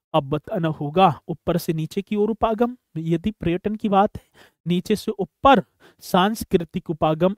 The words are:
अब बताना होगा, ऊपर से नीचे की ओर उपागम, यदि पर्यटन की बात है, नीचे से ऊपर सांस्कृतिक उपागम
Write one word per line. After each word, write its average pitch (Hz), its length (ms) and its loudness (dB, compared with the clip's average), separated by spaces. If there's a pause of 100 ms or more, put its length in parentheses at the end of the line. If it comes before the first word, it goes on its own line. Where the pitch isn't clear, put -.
(140)
अब 143 160 2
बताना 165 400 -2
होगा, 156 420 4 (160)
ऊपर 170 300 -2
से - 140 -4
नीचे 160 300 -4
की - 140 -4
ओर 214 140 2
उपागम, 226 460 0 (200)
यदि 165 340 -2
पर्यटन 185 440 -4
की 214 140 -4
बात 196 280 4
है, - 60 -12 (440)
नीचे 180 300 0
से - 160 -6
ऊपर 202 500 0 (400)
सांस्कृतिक 185 880 -2
उपागम 160 480 0